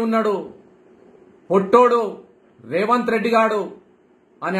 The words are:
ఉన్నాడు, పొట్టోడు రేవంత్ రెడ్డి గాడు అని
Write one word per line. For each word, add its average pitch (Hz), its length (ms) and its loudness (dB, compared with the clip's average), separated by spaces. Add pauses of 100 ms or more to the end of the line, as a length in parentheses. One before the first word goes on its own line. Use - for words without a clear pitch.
ఉన్నాడు, 220 280 0 (1160)
పొట్టోడు 233 500 4 (720)
రేవంత్ 226 420 0
రెడ్డి 226 220 -2
గాడు 220 260 0 (840)
అని 185 140 -4